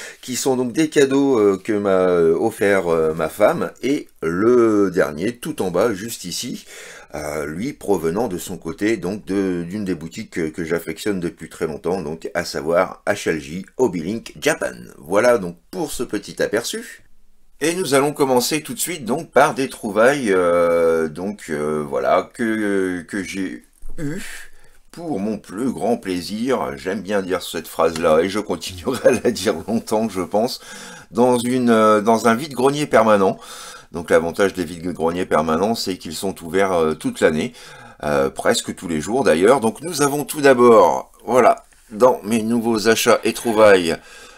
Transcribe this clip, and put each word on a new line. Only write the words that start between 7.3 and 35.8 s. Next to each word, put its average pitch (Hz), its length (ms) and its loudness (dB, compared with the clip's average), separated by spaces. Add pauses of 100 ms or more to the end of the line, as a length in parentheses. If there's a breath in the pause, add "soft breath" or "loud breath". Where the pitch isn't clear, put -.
lui 90 260 -6
provenant 95 560 -2
de 90 100 -6
son 85 200 -10
côté, 101 380 -2
donc 92 280 -6
de, 92 440 -2
d'une 104 160 -8
des 92 120 -4
boutiques 80 340 -14
que, 80 200 -4
que 87 140 -8
j'affectionne 85 540 -4
depuis 82 300 -8
très - 180 -6
longtemps, 85 340 -4
donc 78 340 -10
à 87 100 -4
savoir 85 640 -2
H 104 200 -2
L 80 120 0
J 76 260 -12 (100)
Hobby 90 260 0
Link 110 380 -8
Japan. 73 360 -4 (220)
Voilà 107 400 2
donc 87 180 -8 (160)
pour 170 180 -6
ce 127 140 -6
petit - 380 -8
aperçu. 120 600 -6 (600)
Et 165 120 0
nous 165 200 -2
allons 139 180 2
commencer 135 480 0
tout 131 140 -12
de - 40 -16
suite 156 280 -6
donc 143 240 -6
par 143 240 4
des 127 160 -2
trouvailles, 117 600 2
euh, 85 760 2
donc, 90 400 -10
euh, 76 400 -4
voilà, 69 460 0
que, 101 720 -2
que 104 140 -8
j'ai 87 420 -8 (320)
eues 160 260 -6 (680 loud breath)
pour 156 300 -8
mon 104 180 -4
plus 110 320 -6
grand 107 260 -2
plaisir. 92 800 -4
J'aime 92 240 -6
bien 98 220 -2
dire 87 180 -2
cette 82 260 -8
phrase-là 82 540 2
et 92 80 2
je 101 120 -2
continuerai 98 680 -2
à 131 40 4 (120)
la 127 60 2
dire 101 240 -2 (120)
longtemps, 110 440 -2
je 92 100 -6
pense, 104 400 -2 (500 loud breath)
dans 123 280 4
une, 123 320 0
euh, 107 320 6
dans 113 260 2
un 113 60 4
vide-grenier 143 500 0
permanent. 107 540 4 (520 loud breath)
Donc 85 200 -8
l'avantage 85 420 2
des 92 120 -2
vides-greniers 85 600 -4
permanents, 80 500 0
c'est 95 220 -6